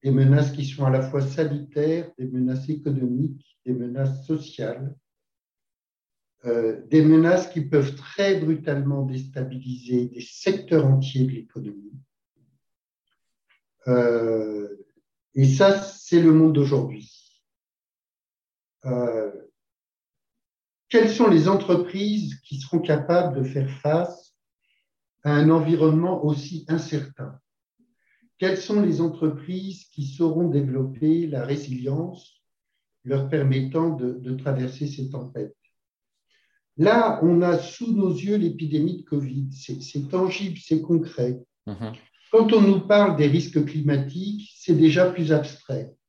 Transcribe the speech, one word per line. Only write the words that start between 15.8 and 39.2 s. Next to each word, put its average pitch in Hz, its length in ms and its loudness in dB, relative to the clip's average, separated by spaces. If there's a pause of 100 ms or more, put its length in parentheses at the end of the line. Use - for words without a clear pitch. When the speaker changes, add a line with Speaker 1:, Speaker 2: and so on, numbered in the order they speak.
Speaker 1:
c'est - 380 0
le 160 120 8
monde 160 200 6
d'aujourd'hui. 135 880 -4 (1400)
Euh, 117 460 -2 (1600)
quelles 214 220 4
sont 220 180 4
les 160 180 6
entreprises 190 920 0
qui - 180 -12
seront 170 200 -2
capables 156 580 0
de 131 60 -2
faire 135 260 -4 (100)
face 170 560 -4 (880)
à 147 120 0
un 151 160 4
environnement 165 720 2
aussi 151 420 -4
incertain ? - 720 -6 (1000)
Quelles 185 180 0
sont 208 240 0
les 165 180 2
entreprises 165 920 -4
qui 143 120 -8
sauront 165 440 -2
développer 143 760 -2
la 127 180 -6
résilience 139 960 -8 (640)
leur 135 240 -4
permettant 139 600 0
de, 127 220 -6
de 127 200 -10
traverser 131 540 -6
ces 135 220 -10
tempêtes ? 113 460 -12 (1200)
Là, 214 480 2
on 170 180 4
a 175 160 2
sous - 360 -6
nos 190 180 0
yeux 190 260 -2
l'épidémie 156 600 -2
de - 60 -16
covid. 135 480 -6